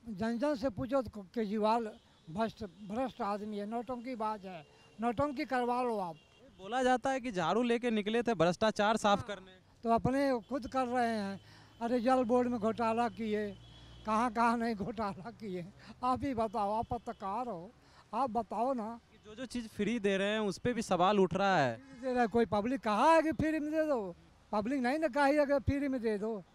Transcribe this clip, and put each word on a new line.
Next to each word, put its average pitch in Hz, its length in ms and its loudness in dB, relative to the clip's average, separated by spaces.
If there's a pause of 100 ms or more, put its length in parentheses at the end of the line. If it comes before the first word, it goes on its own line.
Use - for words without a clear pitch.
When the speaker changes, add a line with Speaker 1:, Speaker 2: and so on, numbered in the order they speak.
Speaker 1:
जन 226 300 -4
जन 294 160 0
से 247 140 -4
पूछो 254 340 -2
तो 208 200 -10
केजरीवाल 214 680 -2 (400)
भ्रष्ट, 220 340 -4
भ्रष्ट 208 580 -6
आदमी 208 360 -4
है, 202 80 -6
नौटंकीबाज 226 800 -6
है, 170 200 -14 (340)
नौटंकी 247 440 0
करवा 247 380 0
लो 233 160 0
आप। 175 180 -6 (420)
Speaker 2:
बोला 208 240 -2
जाता 254 280 2
है 262 100 -2
कि 240 120 -8
झाड़ू 180 300 0
लेके 240 280 0
निकले 220 320 0
थे 233 120 2
भ्रष्टाचार 202 600 2
साफ 202 220 4
Speaker 1:
हाँ, - 80 -8
Speaker 2:
करने। 196 240 -12 (320)
Speaker 1:
तो 233 80 0
अपने 247 500 2
खुद 240 260 -6
कर 262 200 -2
रहे 240 320 0
हैं। 196 220 -6 (420)
अरे, 247 180 0
जल 254 240 4
बोर्ड 247 240 2
में 240 120 -4
घोटाला 226 480 0
किए, 208 480 -4 (500)
कहाँ 220 260 2
कहाँ 233 240 2
नहीं 233 180 -2
घोटाला 202 560 -6
किए। 185 360 -8 (380)
आप 254 200 0
ही 277 100 -2
बताओ, 214 440 -2
आप 233 120 -2
पत्रकार 226 580 -6
हो, 190 240 -10 (420)
आप 247 160 0
बताओ 226 420 -2
ना। 233 280 -6 (240)
Speaker 2:
जो 214 100 -18
जो 247 120 -8
चीज़ 233 220 -8
फ्री 214 300 0
दे 196 180 2
रहे 196 120 0
हैं 214 120 0
उस 202 180 -2
पे 247 140 0
भी 233 100 -2
सवाल 190 380 4
उठ 180 140 4
रहा 190 240 4
है। 123 180 4
Speaker 1:
फ्री 233 240 -18
दे 262 100 -4
रहे 247 100 2
हैं, 240 80 4
कोई 233 180 4
पब्लिक 214 340 0
कहा 226 340 6
है 320 80 8
कि 311 100 2
फ्री 311 260 0
में 302 120 -4
दे 311 160 2
दो? 214 300 -2 (360)
पब्लिक 220 280 0
नहीं 254 180 0
ना 320 100 0
कही 285 300 4
अगर 285 200 4
फ्री 277 300 0
में 262 140 -2
दे 214 160 0
दो। 208 260 -6 (100)